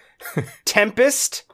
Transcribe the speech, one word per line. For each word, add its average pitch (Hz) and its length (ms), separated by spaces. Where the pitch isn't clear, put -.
Tempest. - 880